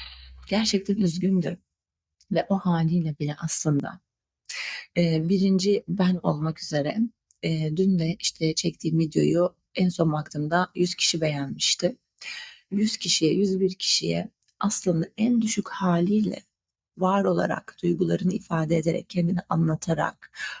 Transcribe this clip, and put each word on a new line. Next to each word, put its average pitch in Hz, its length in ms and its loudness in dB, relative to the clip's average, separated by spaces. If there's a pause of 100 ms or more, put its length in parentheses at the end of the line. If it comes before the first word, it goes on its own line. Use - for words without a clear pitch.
(500)
Gerçekten 202 460 0
üzgündü. 185 600 0 (760)
Ve 170 180 0
o 196 100 2
haliyle 165 600 0
bile 147 200 -4
aslında, - 640 -2 (960)
e, 165 320 2
birinci 190 580 2
ben 180 360 2
olmak 156 400 -4
üzere, 151 340 -2 (460)
e, 156 340 -2
dün 190 220 4
de, 165 200 0
işte, - 360 -2
çektiğim 160 440 -2
videoyu 160 560 2 (200)
en 185 140 2
son 160 240 2
baktığımda 151 640 -2
yüz 180 200 0
kişi - 260 -2
beğenmişti. 143 760 -2 (760)
Yüz 214 260 0
kişiye, 160 360 2
yüz 190 260 0
bir 190 160 0
kişiye 165 560 -2 (280)
aslında 175 480 0 (100)
en 233 240 2
düşük 220 280 -2
haliyle 185 760 0 (540)
var 190 280 2
olarak, 180 580 -2
duygularını 170 500 2
ifade 160 440 -2
ederek, 160 320 -2
kendini 175 300 0 (100)
anlatarak 160 840 -2 (280)